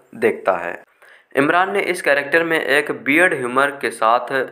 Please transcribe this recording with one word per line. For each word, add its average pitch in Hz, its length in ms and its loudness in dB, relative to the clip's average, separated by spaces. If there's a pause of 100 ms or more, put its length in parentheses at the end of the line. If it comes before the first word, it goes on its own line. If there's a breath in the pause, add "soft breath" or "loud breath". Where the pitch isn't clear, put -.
(160)
देखता 110 380 0
है। 87 240 -6 (560 soft breath)
इमरान 175 380 2
ने 202 100 0
इस 180 200 -4
कैरेक्टर 143 420 2
में 165 140 0
एक 147 320 0 (100)
वियर्ड 165 340 2
ह्यूमर 131 360 0 (120)
के 120 80 -2
साथ 117 420 0 (200)